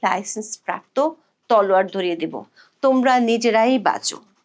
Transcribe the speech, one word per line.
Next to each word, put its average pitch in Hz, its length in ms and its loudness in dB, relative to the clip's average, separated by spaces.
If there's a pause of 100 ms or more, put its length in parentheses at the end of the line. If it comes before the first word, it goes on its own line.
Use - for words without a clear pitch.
লাইসেন্স 202 560 -6
প্রাপ্ত - 500 -4 (400)
তলোয়ার 196 380 4
ধরিয়ে 180 300 -4
দেব, 160 260 -8 (400)
তোমরা 262 380 4
নিজেরাই 233 580 2
বাঁচো।" - 380 -4 (280)